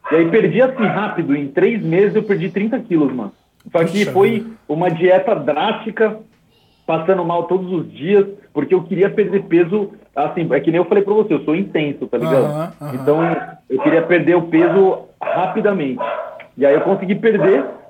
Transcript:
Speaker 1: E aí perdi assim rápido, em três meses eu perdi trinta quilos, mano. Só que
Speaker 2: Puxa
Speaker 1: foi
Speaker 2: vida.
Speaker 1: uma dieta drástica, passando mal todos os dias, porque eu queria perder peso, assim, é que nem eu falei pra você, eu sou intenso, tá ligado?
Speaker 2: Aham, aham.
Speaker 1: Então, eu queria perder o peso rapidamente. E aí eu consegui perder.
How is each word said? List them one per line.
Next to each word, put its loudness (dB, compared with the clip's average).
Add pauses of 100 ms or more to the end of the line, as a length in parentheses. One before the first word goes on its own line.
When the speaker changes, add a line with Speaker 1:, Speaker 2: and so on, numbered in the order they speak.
(120)
Speaker 1:
E 2
aí 4
perdi 2
assim 0
rápido, -2
em -6
três 0
meses 2
eu 2
perdi -2
trinta -4
quilos, 0
mano. -8 (400)
Só 0
que -2
Speaker 2:
Puxa -2
Speaker 1:
foi 4
Speaker 2:
vida. -6 (180)
Speaker 1:
uma 0
dieta 2
drástica, -2 (680)
passando 0
mal -2
todos -2
os -6
dias, 2 (280)
porque 0
eu 2
queria 0
perder 0
peso, 0 (240)
assim, -2
é 2
que 0
nem 0
eu 2
falei 2
pra 0
você, 2
eu -2
sou 0
intenso, -4
tá -4
ligado? 2
Speaker 2:
Aham, -6 (100)
aham. -10
Speaker 1:
Então, 0 (500)
eu -2
queria 2
perder 2
o 0
peso 2 (220)
rapidamente. -2 (580)
E 2
aí 6
eu 2
consegui 0
perder. 2 (240)